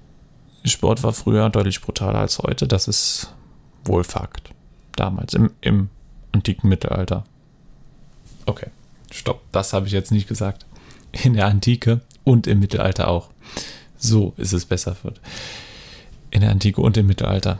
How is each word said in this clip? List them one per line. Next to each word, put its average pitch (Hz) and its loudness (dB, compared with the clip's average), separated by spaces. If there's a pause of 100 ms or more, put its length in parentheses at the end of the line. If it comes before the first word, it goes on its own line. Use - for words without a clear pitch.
(640)
Sport - 0
war 113 0
früher 107 2
deutlich 98 0
brutaler 104 -4
als 101 -2
heute, - -2
das 104 0
ist - -4 (500)
wohl 92 0
Fakt. - -10 (440)
Damals, 95 -4
im, 110 4 (100)
im 98 0 (420)
antiken 98 0
Mittelalter. 92 -2 (1200)
Okay, - -6 (400)
stopp, - -6 (100)
das - -2
habe 101 0
ich 101 -4
jetzt 98 0
nicht 104 0
gesagt. 101 -6 (440)
In 127 2
der 101 4
Antike 117 2 (220)
und 120 6
im 104 4
Mittelalter 98 0
auch. 87 -2 (680)
So 110 2
ist 92 -4
es 87 0
besser 92 -4
wird. - -12 (1080)
In 95 2
der 107 4
Antike 98 2
und 107 4
im 104 4
Mittelalter. 98 0